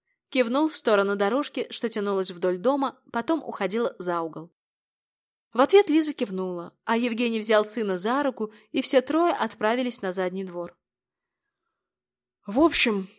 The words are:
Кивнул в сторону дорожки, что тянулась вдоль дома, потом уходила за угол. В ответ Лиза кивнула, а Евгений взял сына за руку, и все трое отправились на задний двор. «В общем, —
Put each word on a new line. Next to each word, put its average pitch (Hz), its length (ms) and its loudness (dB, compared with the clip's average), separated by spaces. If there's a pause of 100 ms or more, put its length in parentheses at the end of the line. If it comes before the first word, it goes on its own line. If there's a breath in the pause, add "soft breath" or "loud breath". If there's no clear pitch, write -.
(280)
Кивнул 262 400 2
в 302 80 -8
сторону 202 400 2
дорожки, 233 540 -2
что - 180 -6
тянулась 202 420 -2
вдоль 180 280 -2
дома, 262 420 -2 (120)
потом 269 300 -2
уходила 208 560 -4
за 175 220 -4
угол. 165 320 -10 (1000)
В 226 80 2
ответ 392 280 6
Лиза 302 240 2
кивнула, 185 720 -6
а 226 140 0
Евгений 233 420 0
взял 214 240 4
сына 214 320 -2
за 226 260 0
руку, 254 300 -4 (180 soft breath)
и 262 120 -2
все - 180 2
трое 320 320 2
отправились 233 680 -2
на 190 100 -4
задний 185 320 -4
двор. 175 320 -10 (1700)
«В 202 140 0
общем, — 220 480 2 (100)